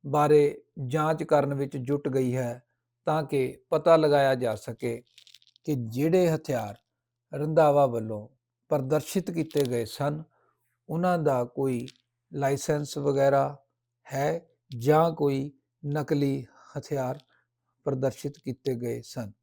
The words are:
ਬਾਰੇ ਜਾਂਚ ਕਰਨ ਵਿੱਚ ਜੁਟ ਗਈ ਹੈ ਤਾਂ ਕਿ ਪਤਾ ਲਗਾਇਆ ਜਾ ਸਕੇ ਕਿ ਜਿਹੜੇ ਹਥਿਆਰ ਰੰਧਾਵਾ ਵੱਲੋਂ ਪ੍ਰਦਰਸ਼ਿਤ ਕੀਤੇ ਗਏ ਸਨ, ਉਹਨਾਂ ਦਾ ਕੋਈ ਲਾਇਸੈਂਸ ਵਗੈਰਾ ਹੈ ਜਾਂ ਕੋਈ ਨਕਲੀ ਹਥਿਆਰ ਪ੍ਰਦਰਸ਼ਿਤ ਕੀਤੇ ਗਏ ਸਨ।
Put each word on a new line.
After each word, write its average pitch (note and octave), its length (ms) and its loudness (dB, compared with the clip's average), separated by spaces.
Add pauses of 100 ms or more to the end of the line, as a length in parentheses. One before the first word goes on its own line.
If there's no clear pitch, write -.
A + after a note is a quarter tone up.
ਬਾਰੇ D3 580 4 (240)
ਜਾਂਚ D#3 360 -2
ਕਰਨ C#3+ 320 2
ਵਿੱਚ C#3+ 220 -6
ਜੁਟ C#3+ 320 -4
ਗਈ B2+ 280 0
ਹੈ B2 260 -4 (440)
ਤਾਂ D#3 160 0
ਕਿ C3+ 360 -2 (120)
ਪਤਾ D#3+ 260 6
ਲਗਾਇਆ C#3+ 380 4
ਜਾ A#2+ 200 -2
ਸਕੇ A#2 480 -8 (640)
ਕਿ D3+ 100 -2
ਜਿਹੜੇ C#3+ 560 2
ਹਥਿਆਰ B2 460 -4 (560)
ਰੰਧਾਵਾ D3 540 4
ਵੱਲੋਂ A2 420 -6 (400)
ਪ੍ਰਦਰਸ਼ਿਤ D3+ 640 -2
ਕੀਤੇ D#3 400 -2
ਗਏ A#2+ 140 0
ਸਨ, D3 380 -6 (680)
ਉਹਨਾਂ F3 300 0
ਦਾ C3+ 260 2
ਕੋਈ B2+ 420 -2 (460)
ਲਾਇਸੈਂਸ C#3+ 680 -2
ਵਗੈਰਾ C#3 580 2 (500)
ਹੈ D3+ 420 -4 (300)
ਜਾਂ D#3 340 4
ਕੋਈ C#3+ 400 -2 (300)
ਨਕਲੀ C#3+ 640 -2 (320)
ਹਥਿਆਰ C3+ 400 -6 (680)
ਪ੍ਰਦਰਸ਼ਿਤ C3+ 540 -4
ਕੀਤੇ - 360 -6
ਗਏ A#2+ 300 -6
ਸਨ। A2 280 -12 (100)